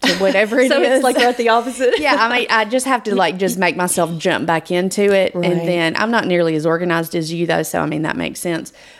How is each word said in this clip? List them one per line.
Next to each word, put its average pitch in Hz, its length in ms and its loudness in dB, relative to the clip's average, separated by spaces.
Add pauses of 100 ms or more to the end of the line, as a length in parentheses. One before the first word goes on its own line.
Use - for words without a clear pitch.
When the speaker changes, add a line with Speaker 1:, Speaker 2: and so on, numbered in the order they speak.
Speaker 1:
to 180 160 0
whatever 202 420 2
Speaker 2:
<laughs> - 0 -
Speaker 1:
it 254 100 4
Speaker 2:
So 277 100 4
it's 254 180 4
Speaker 1:
is. 294 40 2
Speaker 2:
like 254 140 2
we're 240 120 4
at 247 80 0
the 233 120 0
opposite. 240 460 2
Speaker 1:
<laughs> - 40 0
Yeah, 285 180 2
I 240 220 2
mean, 240 100 -2
I 220 160 2
just 254 220 -2
have 254 180 0
to, 208 120 -2
like, 180 220 2
just 180 200 -2
make 175 180 0
myself 175 420 0
jump 160 280 -2
back 160 240 -2
into 190 420 0
it. 190 220 2
Speaker 2:
Right. 175 160 -4
Speaker 1:
And 170 180 0
then 165 280 0
I'm 220 160 -2
not 220 140 0
nearly 175 280 0
as 151 100 -2
organized 165 520 -2
as 160 160 -4
you, 170 140 -2
though, 165 180 0
so, - 160 -4
I 151 60 -2
mean, 151 160 -4
that - 140 -4
makes - 240 -6
sense. 170 320 -6 (280)